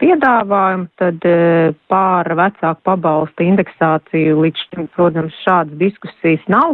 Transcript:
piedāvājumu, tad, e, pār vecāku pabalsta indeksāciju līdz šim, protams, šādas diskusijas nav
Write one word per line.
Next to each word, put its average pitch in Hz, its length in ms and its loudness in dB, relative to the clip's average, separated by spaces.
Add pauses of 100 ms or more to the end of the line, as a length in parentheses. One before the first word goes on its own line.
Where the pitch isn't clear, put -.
piedāvājumu, 202 880 0 (100)
tad, 175 240 -2
e, 170 520 2 (140)
pār 185 460 0
vecāku 165 520 -2
pabalsta 165 600 -2
indeksāciju 160 1000 0
līdz 160 200 -4
šim, 175 300 -12
protams, 165 500 -2
šādas 160 320 0
diskusijas 170 720 -4
nav 277 240 2